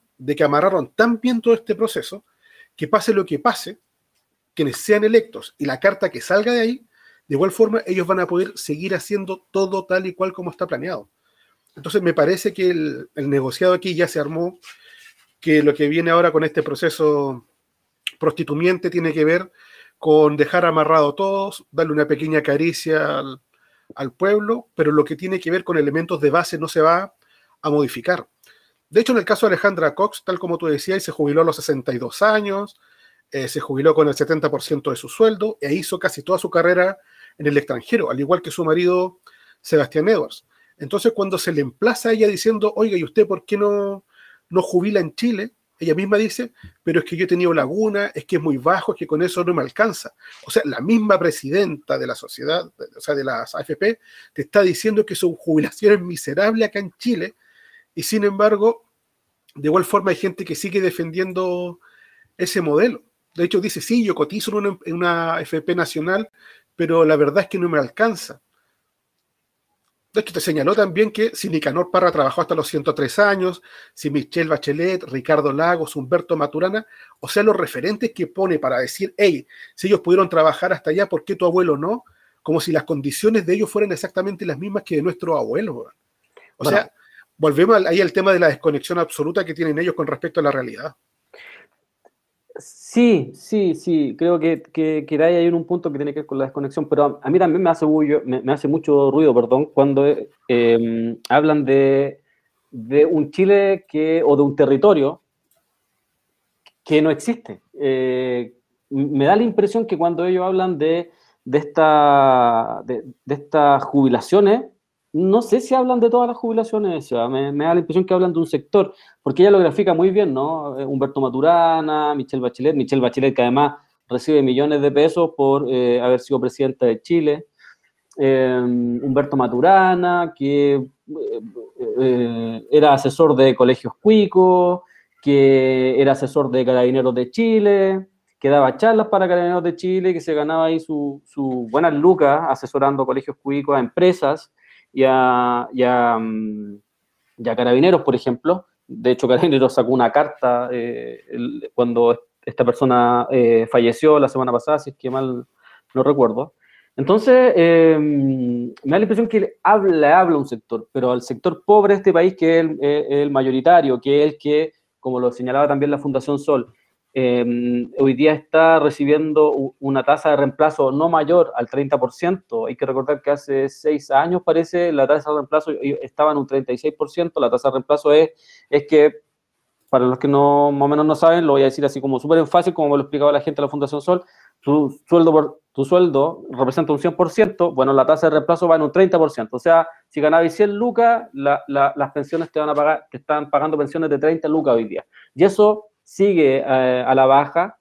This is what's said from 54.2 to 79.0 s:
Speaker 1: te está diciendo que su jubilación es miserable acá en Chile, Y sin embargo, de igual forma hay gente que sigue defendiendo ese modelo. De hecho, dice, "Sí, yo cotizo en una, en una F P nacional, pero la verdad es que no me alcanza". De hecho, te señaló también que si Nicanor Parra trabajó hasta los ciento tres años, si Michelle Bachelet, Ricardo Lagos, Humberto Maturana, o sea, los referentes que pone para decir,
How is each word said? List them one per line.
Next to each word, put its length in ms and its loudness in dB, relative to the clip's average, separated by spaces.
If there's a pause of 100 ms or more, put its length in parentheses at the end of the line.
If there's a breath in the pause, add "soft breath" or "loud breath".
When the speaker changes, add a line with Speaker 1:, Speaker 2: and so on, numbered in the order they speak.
Speaker 1:
te 100 -8
está 180 2
diciendo 420 0
que 120 -12
su 200 -2
jubilación 580 0
es 80 2
miserable 640 -2
acá 120 -6
en 220 -8
Chile, 340 -4 (640 soft breath)
Y 80 -8
sin 200 -2
embargo, 600 2 (720)
de 120 -6
igual 160 2
forma 280 0
hay 60 -4
gente 280 -6
que 100 -8
sigue 260 -4
defendiendo 1000 -6 (580 soft breath)
ese 240 -4
modelo. 400 0 (340)
De 80 -4
hecho, 160 0
dice, 220 -6
"Sí, 220 0
yo 120 -2
cotizo 360 -6
en 60 -4
una, 280 -4
en 100 -8
una 460 -4
F 200 -6
P 140 -4
nacional, 540 -4 (460 soft breath)
pero 300 0
la 100 4
verdad 280 2
es 60 -16
que 100 -6
no 100 -2
me 100 -2
alcanza". 640 -4 (1700)
De 100 -4
hecho, 120 -10
te 60 -8
señaló 360 -2
también 340 0
que 260 -4
si 140 -8
Nicanor 400 -4
Parra 220 0
trabajó 300 -2
hasta 120 -6
los 140 -4
ciento 260 -4
tres 240 -6
años, 460 0 (320 loud breath)
si 160 -8
Michelle 360 -4
Bachelet, 580 -4
Ricardo 460 -2
Lagos, 440 -2
Humberto 420 -4
Maturana, 480 -4 (340 soft breath)
o 80 -14
sea, 140 -2
los 140 4
referentes 580 -6
que 140 -8
pone 320 -4
para 180 -2
decir, 400 -6